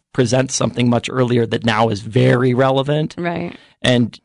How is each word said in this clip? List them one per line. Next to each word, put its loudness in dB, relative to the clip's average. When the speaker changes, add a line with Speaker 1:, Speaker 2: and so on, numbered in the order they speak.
Speaker 1:
presents 0
something -2
much 0
earlier 0
that -4
now 2
is -4
very 2
relevant. 0
Speaker 2:
Right. -6
Speaker 1:
And 0